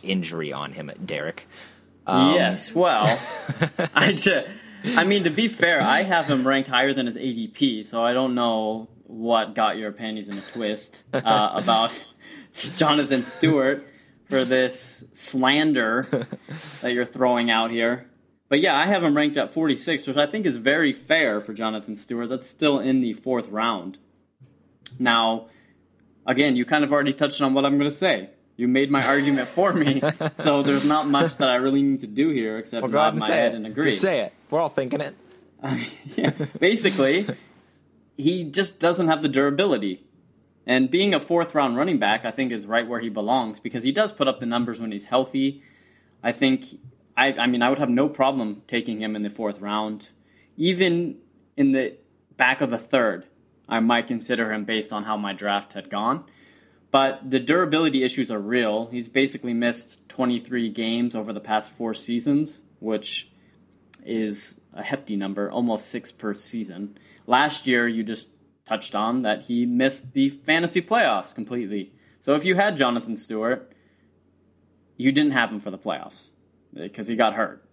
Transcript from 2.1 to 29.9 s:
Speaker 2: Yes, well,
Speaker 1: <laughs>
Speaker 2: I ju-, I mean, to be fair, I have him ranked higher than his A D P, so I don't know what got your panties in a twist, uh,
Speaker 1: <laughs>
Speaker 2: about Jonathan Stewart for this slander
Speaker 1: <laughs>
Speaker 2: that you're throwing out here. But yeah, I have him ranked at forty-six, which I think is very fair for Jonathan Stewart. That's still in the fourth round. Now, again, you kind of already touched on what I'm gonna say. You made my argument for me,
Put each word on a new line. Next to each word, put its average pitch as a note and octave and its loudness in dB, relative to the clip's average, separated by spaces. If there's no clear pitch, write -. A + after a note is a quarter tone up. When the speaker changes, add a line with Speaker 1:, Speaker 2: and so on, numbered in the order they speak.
Speaker 2:
Yes, - 0
well, E3 2
Speaker 1:
<laughs> E3 -2
Speaker 2:
I A3 4
ju-, E3 0
I E3 6
mean, F#3+ 2
to E3 2
be A3 0
fair, E3+ 2
I C3+ 4
have F3 2
him C3 0
ranked C3+ 2
higher C3+ 2
than B2+ -2
his A#2 -6
A - -10
D A2+ -6
P, A2+ 0
so A#2 -2
I A#2+ 4
don't B2+ 0
know A2 0
what A2+ 0
got G#2+ 0
your G#2+ -8
panties G#2+ -10
in G2+ -10
a - -12
twist, G#2+ -8
uh, C3 -2
Speaker 1:
<laughs> A2 2
Speaker 2:
about A2+ 2
Jonathan D3 0
Stewart C#3+ 2
for C3 2
this B2+ 0
slander C3 2
Speaker 1:
<laughs> - -14
Speaker 2:
that B2 -2
you're B2 0
throwing A#2+ 2
out A2+ 2
here. A#2 0
But C#3+ 4
yeah, E3+ 4
I D#3 4
have G3 2
him D3 4
ranked D3 2
at A#2+ -2
forty-six, D#3 -2
which C3+ -4
I D3 4
think G3+ -4
is B2+ 0
very C#3 2
fair B2+ 0
for A2 -10
Jonathan A2 -6
Stewart. A#2 -8
That's B2+ -6
still C#3+ 2
in C3 2
the A#2 0
fourth A#2+ -4
round. G2+ -4
Now, A2+ 2
again, C3 2
you A#2+ 0
kind D3+ 2
of C#3 -2
already C#3+ 2
touched C#3+ -2
on C3+ 2
what C#3 2
I'm C#3+ 2
gonna C#3+ 2
say. D3 0
You B2 0
made C3+ 2
my C3+ 4
argument C#3 2
for F3+ 2
me, C#3+ 2